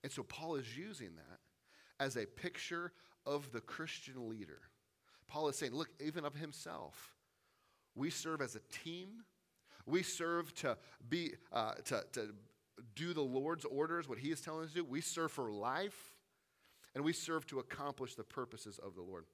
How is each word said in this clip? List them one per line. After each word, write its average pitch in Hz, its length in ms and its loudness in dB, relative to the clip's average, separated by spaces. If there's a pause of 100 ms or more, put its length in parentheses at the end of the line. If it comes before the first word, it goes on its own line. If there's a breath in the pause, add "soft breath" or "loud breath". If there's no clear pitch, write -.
And 139 80 -2
so 139 100 -2
Paul 160 320 -2
is 120 220 -2
using 139 400 -6
that 80 240 -16 (580 loud breath)
as 135 180 2
a 107 100 4
picture 175 680 -4 (340 loud breath)
of 143 240 2
the 117 100 -4
Christian 131 680 -6
leader. 95 320 -6 (680 loud breath)
Paul 151 220 2
is 135 80 4
saying, 127 180 0
"Look, 156 140 0 (100)
even 151 260 -2
of 143 100 0
himself, - 840 -8 (800 soft breath)
we 139 140 2
serve 160 300 0
as 117 140 2
a 107 60 -6 (100)
team. 185 540 -6 (600 loud breath)
We 175 200 6
serve 170 520 2
to - 200 4 (320 loud breath)
be, 165 240 2 (200)
uh, 113 220 4 (120)
to, 113 260 2
to 107 220 -2 (600)
do 170 200 0
the 151 80 4
Lord's 139 420 2
orders, 151 440 2
what 113 100 -2
he 139 120 0
is 151 100 2
telling 160 240 -2
us 156 80 -6
to 165 40 0
do. 170 80 4
We 135 160 2
serve 165 320 2
for 120 180 0
life, 131 680 0 (800 loud breath)
and 139 80 2
we 160 100 8
serve 160 360 2
to 135 100 0
accomplish 135 560 -2
the 110 100 -6
purposes 120 540 -6
of 90 160 -8
the 90 80 -6
Lord." 87 300 -6